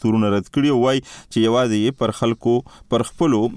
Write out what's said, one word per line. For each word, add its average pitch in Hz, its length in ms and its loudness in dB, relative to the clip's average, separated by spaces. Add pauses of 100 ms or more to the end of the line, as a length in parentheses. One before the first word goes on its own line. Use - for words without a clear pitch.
تورونه 107 320 2
رد 95 160 -6
کړي 143 220 2
او 120 100 2
وایي 131 200 -2
چې - 320 -8 (100)
یوازې 120 360 0
یې 131 180 -4
پر 110 220 -2
خلکو، 120 380 0 (320)
پر 117 180 -2
خپلو 120 340 0 (100)